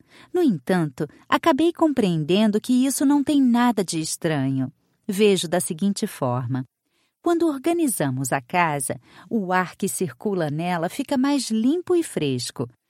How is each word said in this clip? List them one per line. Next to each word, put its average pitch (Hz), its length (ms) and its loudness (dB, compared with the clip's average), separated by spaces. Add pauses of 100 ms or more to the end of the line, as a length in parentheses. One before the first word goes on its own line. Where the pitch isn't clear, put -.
(340)
No 359 100 2
entanto, 170 640 0 (220)
acabei 320 420 2
compreendendo 208 880 2
que 254 260 0
isso 277 200 0
não 285 180 4
tem 285 180 2
nada 240 440 2
de 160 160 -4
estranho. 135 680 -2 (380)
Vejo 190 400 2
da 175 140 0
seguinte 196 440 -2
forma. 123 600 -4 (560)
Quando 339 260 2
organizamos 262 840 0
a 135 100 0
casa, 147 580 -2 (300)
o 190 220 -2
ar 185 240 0
que 196 120 -4
circula 180 600 -4
nela 170 380 -2
fica 277 300 -4
mais 269 340 0
limpo 285 440 0
e 339 60 2
fresco, 131 680 -4 (200)